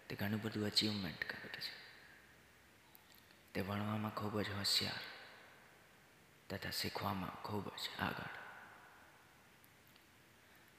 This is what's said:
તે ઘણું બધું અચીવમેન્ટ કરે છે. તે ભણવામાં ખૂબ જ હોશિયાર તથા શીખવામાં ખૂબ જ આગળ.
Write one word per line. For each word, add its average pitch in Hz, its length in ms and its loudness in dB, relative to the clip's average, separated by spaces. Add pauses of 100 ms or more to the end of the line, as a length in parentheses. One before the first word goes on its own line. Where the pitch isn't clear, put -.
તે - 60 -2
ઘણું 104 260 4
બધું 107 240 2
અચીવમેન્ટ 104 580 4
કરે - 380 -6
છે. - 100 -4 (1800)
તે 95 80 2
ભણવામાં 104 500 4
ખૂબ 104 300 2
જ 95 80 2
હોશિયાર 101 500 4 (1500)
તથા 95 220 -2
શીખવામાં 95 580 0
ખૂબ - 460 -2
જ - 240 -4
આગળ. - 300 2 (2500)